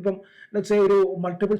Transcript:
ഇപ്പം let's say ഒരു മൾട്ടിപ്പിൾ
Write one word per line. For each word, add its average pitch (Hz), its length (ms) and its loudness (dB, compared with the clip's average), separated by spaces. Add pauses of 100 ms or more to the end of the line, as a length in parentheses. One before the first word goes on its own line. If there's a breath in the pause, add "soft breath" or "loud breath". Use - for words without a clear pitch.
ഇപ്പം 190 160 -4 (380 loud breath)
let's 196 180 -4
say 208 140 4
ഒരു 196 120 4 (260)
മൾട്ടിപ്പിൾ 196 340 -2